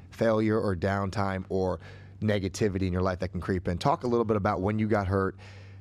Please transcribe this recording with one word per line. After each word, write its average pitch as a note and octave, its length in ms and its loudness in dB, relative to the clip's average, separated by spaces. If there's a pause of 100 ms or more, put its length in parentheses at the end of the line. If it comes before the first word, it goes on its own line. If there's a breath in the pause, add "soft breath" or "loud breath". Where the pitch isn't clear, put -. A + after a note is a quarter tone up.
(100)
failure A2 480 2
or G2+ 160 0
downtime G2 760 0
or F#2 280 0 (440 loud breath)
negativity G2 640 0
in F2+ 60 0
your F2+ 100 2
life F#2 160 0
that F2+ 100 -4
can F2+ 120 -8
creep F#2 280 -2
in. F2 80 0
Talk C#3+ 280 0
a B2 40 -2
little A#2 160 4
bit G#2+ 140 2
about G2 240 0
when G#2+ 160 0
you G#2+ 100 2
got G#2 180 2
hurt. F#2+ 300 0 (440 loud breath)